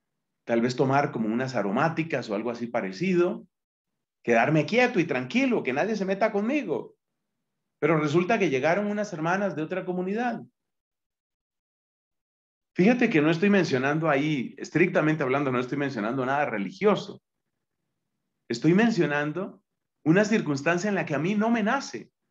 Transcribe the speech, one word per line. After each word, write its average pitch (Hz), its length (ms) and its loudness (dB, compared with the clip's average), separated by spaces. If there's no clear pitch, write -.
tal 117 160 0
vez 127 140 0
tomar 139 360 2
como 113 160 -4
unas 127 280 -2
aromáticas 127 720 -2
o 101 60 -4
algo 107 160 -4
así 117 160 -8
parecido, 175 800 -2
quedarme 127 420 4
quieto 226 340 2
y 160 60 2
tranquilo, 165 580 0
que 127 100 -2
nadie 185 220 -2
se 190 100 -4
meta 196 260 0
conmigo. 214 640 -4
Pero 156 200 2
resulta 180 400 2
que 185 100 2
llegaron 160 380 0
unas 208 240 -4
hermanas 175 440 -2
de 151 80 -4
otra 175 220 -6
comunidad. 185 560 -4
Fíjate 175 360 4
que 151 120 4
no 156 100 4
estoy 180 180 2
mencionando 151 600 2
ahí, 143 480 0
estrictamente 156 640 0
hablando, 135 280 0
no 123 80 0
estoy 127 180 -4
mencionando 131 480 -4
nada 139 200 -2
religioso. 117 760 -2
Estoy 156 240 2
mencionando 165 880 0
una 180 220 4
circunstancia 175 640 0
en 202 60 0
la 160 100 -2
que 151 100 -4
a 135 40 -2
mí 185 160 0
no 214 140 0
me 233 140 0
nace. 247 480 -4